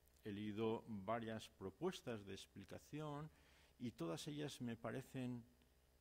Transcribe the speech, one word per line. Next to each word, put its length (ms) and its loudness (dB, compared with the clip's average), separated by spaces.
he 80 -2
leído 540 4
varias 600 0
propuestas 800 0
de 80 -4
explicación 960 -4
y 140 0
todas 360 -2
ellas 320 -2
me 160 0
parecen, 680 -2